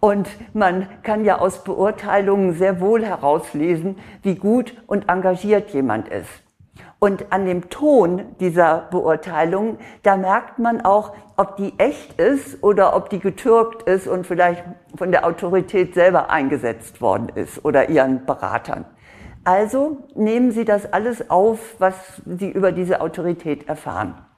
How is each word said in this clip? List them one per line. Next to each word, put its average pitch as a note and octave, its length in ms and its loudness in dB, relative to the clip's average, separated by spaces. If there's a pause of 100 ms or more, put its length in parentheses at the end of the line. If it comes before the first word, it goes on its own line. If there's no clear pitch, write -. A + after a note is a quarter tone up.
und G3+ 280 2 (260)
man F#3+ 340 0 (140)
kann G#3+ 220 -2
ja G3 140 2
aus - 260 -2
Beurteilungen G3 880 0
sehr F3+ 260 0
wohl G#3+ 240 2
herauslesen, E3 920 -2 (260)
wie F#3+ 140 -2
gut A3+ 380 0 (120)
und G3+ 220 -4
engagiert F#3 640 0
jemand A2+ 380 -2
ist. F#2+ 220 -8 (720)
Und G3 320 0
an F#3+ 140 0
dem F3+ 240 -4
Ton G#3 520 2 (180)
dieser E3 500 2
Beurteilung, F3 880 -2 (240)
da G3 140 4
merkt F#3+ 420 -2
man A#3 260 0
auch, G3+ 280 2 (240)
ob G3 200 -2
die G3 220 -6
echt - 420 0
ist B3 420 0
oder G3 340 4
ob - 140 -2
die F#3+ 100 -6
getürkt A3+ 640 2
ist F#3 240 0
und F3+ 180 -4
vielleicht F3 380 0 (320)
von F#3 160 -4
der - 120 2
Autorität F3+ 680 0
selber F3 360 4
eingesetzt C3+ 720 -2
worden G#2+ 340 0
ist - 300 -8
oder C#3+ 240 2
ihren C3 380 2
Beratern. G#2+ 580 -6 (600)
Also B3+ 680 0
nehmen A3+ 360 2
Sie A3+ 140 -2
das G#3 280 -2
alles A3+ 380 -4
auf, A3 480 0
was F#3+ 160 2 (320)
Sie F3+ 240 -8
über F#3+ 200 0
diese F3 300 -2
Autorität E3 680 -6
erfahren. G#2 460 -8 (240)